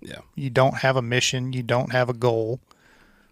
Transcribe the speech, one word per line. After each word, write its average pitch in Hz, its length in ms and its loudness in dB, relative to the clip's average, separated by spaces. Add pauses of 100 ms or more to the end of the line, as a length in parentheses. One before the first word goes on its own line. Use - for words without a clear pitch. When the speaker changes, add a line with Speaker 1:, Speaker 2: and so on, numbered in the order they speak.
Speaker 1:
Yeah. - 200 -16 (140)
Speaker 2:
You 139 140 -6
don't 131 300 4
have 131 180 2
a 127 40 0
mission. 127 520 0
You 127 100 -4
don't 120 280 0
have 123 180 2
a 127 40 -2
goal. 117 460 0 (720)